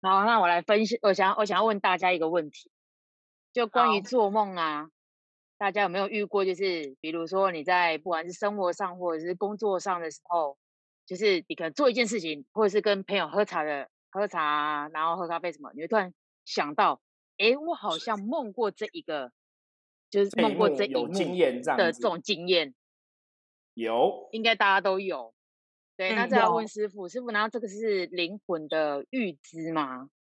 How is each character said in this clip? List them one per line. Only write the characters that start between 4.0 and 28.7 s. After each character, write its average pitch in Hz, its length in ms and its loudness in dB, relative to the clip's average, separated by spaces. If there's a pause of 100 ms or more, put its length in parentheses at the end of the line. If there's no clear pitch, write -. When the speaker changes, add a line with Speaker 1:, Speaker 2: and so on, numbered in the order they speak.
Speaker 1:
做 208 280 2
梦 202 260 0
啊， 156 280 -2
Speaker 2:
好。 160 60 -14 (680)
Speaker 1:
大 202 140 0
家 208 100 0
有 196 80 2
没 175 80 -2
有 196 100 0
遇 208 160 -2
过， 196 220 0
就 185 80 0
是 165 480 -4
比 160 80 -8
如 165 160 -4
说 190 240 2
你 160 140 -6
在 175 340 2
不 156 120 -8
管 165 140 0
是 175 80 -10
生 208 240 -2
活 185 160 0
上 180 280 -6
或 170 180 -2
者 160 80 -6
是 180 80 -4
工 202 240 -4
作 196 220 0
上 180 200 -2
的 160 120 -6
时 - 140 -20
候， 156 340 -2 (480)
就 185 80 -8
是 185 320 2
你 160 80 -6
可 175 80 -8
能 160 100 -4
做 277 160 4
一 233 40 0
件 240 120 2
事 214 140 -4
情， 156 340 -6
或 214 120 2
者 202 40 4
是 196 120 2
跟 196 220 0
朋 196 140 -2
友 170 100 0
喝 180 160 0
茶 180 200 -2
的， 147 260 -6 (220)
喝 202 160 -2
茶 175 160 -2
啊， 151 500 0
然 156 140 -2
后 170 80 0
喝 180 120 -6
咖 170 120 -4
啡 170 120 -6
什 147 80 -14
么， 139 140 -14
你 135 80 -12
会 170 60 -8
突 220 80 -2
然 185 180 0 (320)
想 151 300 -4
到， 170 260 2 (360)
诶， 226 200 4
我 320 160 -4
好 190 240 -4
像 214 220 -4
梦 226 340 -6
过 220 160 -2
这 - 220 -8
一 320 100 -10
个， 139 300 -6 (800)
就 202 120 4
是 202 160 -2
梦 220 160 4
过 202 140 4
这 139 160 0
一 135 80 -6
幕 - 0 -
Speaker 2:
这 127 60 2
一 120 40 -2
幕 120 40 -4
有 - 20 -8
经 180 260 -2
验 131 280 2
这 151 80 -2
样 - 80 0
子。 202 40 6
Speaker 1:
的 165 80 2
这 - 100 -8
种 175 200 0
经 175 260 -6
验。 165 280 2 (1000)
Speaker 2:
有。 117 600 0
Speaker 1:
应 220 100 -6
该 226 100 4
大 214 120 2
家 196 140 4
都 190 200 0
有。 147 340 -6 (640)
对， 190 120 -2
Speaker 2:
嗯。 220 80 0
Speaker 1:
那 240 100 2
再 240 120 4
来 226 100 6
问 226 180 0
师 208 220 -6
父， 196 140 -12
Speaker 3:
有。 180 40 -10
Speaker 1:
师 240 140 -10
父， 240 80 -10
然 214 120 0
后 220 60 0
这 220 140 -6
个 233 80 -8
是 202 380 -2
灵 175 380 -4
魂 160 220 -4
的 147 420 -2